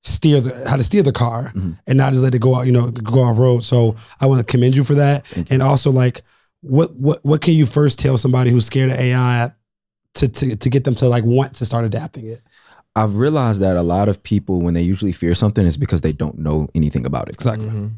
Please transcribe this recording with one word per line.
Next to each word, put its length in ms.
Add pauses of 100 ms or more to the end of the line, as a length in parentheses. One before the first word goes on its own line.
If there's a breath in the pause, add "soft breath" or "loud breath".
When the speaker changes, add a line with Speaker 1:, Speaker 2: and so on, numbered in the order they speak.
Speaker 1:
steer 380
the, 280
how 80
to 60
steer 180
the 100
car 340
Speaker 2:
Mm-hmm. 260 (160)
Speaker 1:
and 100
not 140
just 120
let 120
it 40
go 140
out, 140
you 40
know, 200
go 320
off 160
road. 240
So 320 (260 loud breath)
I 60
wanna 160
commend 320
you 80
for 120
that. 300
Speaker 2:
Thank 240
you. 60
Speaker 1:
And 80
also, 260
like, 320 (400 soft breath)
what, 340
what, 300
what 160
can 140
you 100
first 320
tell 200
somebody 340
who's 160
scared 240
of 80
A 160
I 340 (680)
to, 120
to, 280
to 140
get 140
them 120
to, 120
like, 160
want 320
to 100
start 200
adapting 420
it? 140 (540 soft breath)
Speaker 2:
I've 200
realized 480
that 120
a 60
lot 260
of 140
people, 400
when 140
they 80
usually 300
fear 200
something, 320
is 120
because 240
they 120
don't 240
know 380
anything 320
about 200
it. 60
Speaker 1:
Exactly. 320
Speaker 3:
Mm-hmm. 220 (100)